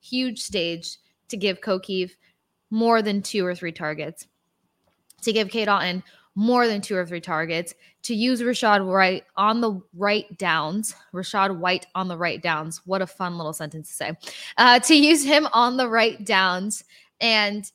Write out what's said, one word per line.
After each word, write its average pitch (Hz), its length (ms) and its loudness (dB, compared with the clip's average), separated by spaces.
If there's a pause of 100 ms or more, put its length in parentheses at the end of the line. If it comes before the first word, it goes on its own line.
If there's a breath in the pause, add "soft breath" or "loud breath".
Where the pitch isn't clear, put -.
huge 254 420 -6
stage 170 560 -6 (300)
to 233 100 -10
give 190 240 -4
Ko 190 160 -2
Kieft 185 380 -6 (520)
more 226 320 2
than 202 220 -2
two 190 240 -2
or 180 80 -2
three 175 180 -8
targets, 156 540 -8 (960)
to 226 100 0
give 208 160 0
Cade 220 200 -2
Otton 185 340 0 (320 soft breath)
more 240 320 4
than 208 160 0
two 202 140 -4
or 180 100 -2
three 170 160 -8
targets, 165 500 -4 (300 soft breath)
to 240 120 -4
use 233 280 0
Rachaad 220 420 2
White 185 400 2 (120)
on 220 260 2
the 208 180 -2 (140)
right 202 420 -2
downs, 170 580 -2 (200 soft breath)
Rachaad 190 420 -2
White 180 380 -2
on 185 140 -4
the 175 100 -8
right 165 240 -2
downs. 160 420 -4
What 190 160 -2
a 185 60 -2
fun 175 320 -8
little 160 160 -8
sentence 156 340 -12
to - 60 -18
say. - 180 -6 (460 loud breath)
Uh, 247 220 8
to 320 140 6
use 294 300 6
him 294 300 4
on 240 240 2
the 254 100 0
right 226 340 0
downs 190 640 0 (380 soft breath)
and 208 520 0